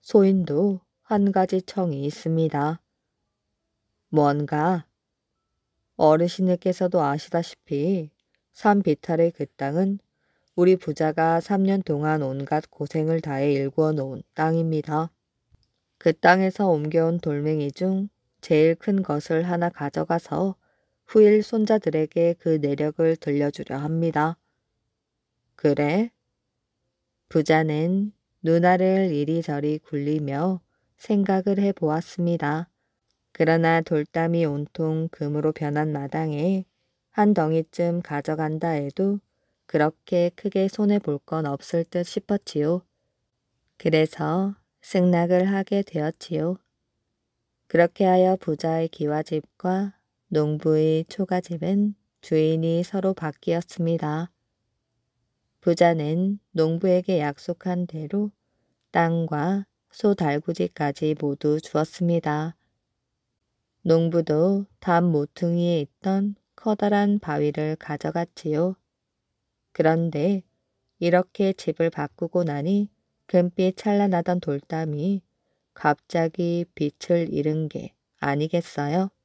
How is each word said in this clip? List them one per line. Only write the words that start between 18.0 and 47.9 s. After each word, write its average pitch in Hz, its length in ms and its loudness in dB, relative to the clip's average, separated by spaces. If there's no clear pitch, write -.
제일 160 280 4
큰 196 280 -2
것을 160 400 -2
하나 175 240 -2
가져가서 170 880 -4
후일 214 400 6
손자들에게 170 960 0
그 160 220 0
내력을 151 560 0
들려주려 143 580 -4
합니다. 160 640 -2
그래? 151 540 0
부자는 160 840 0
누나를 180 680 4
이리저리 151 680 -2
굴리며 151 840 -4
생각을 196 640 0
해보았습니다. 170 1080 -2
그러나 165 480 4
돌담이 165 640 0
온통 156 640 -4
금으로 151 400 -2
변한 151 400 -2
마당에 156 720 -2
한 208 220 4
덩이쯤 170 680 0
가져간다 156 680 -4
해도 165 500 -2
그렇게 170 720 0
크게 196 320 -2
손해 208 300 0
볼 143 200 -4
건 160 280 -6
없을 143 360 -4
듯 175 220 -4
싶었지요. 175 760 -2
그래서 160 760 0
승낙을 180 720 2
하게 196 300 0
되었지요. 160 760 -4
그렇게 170 380 4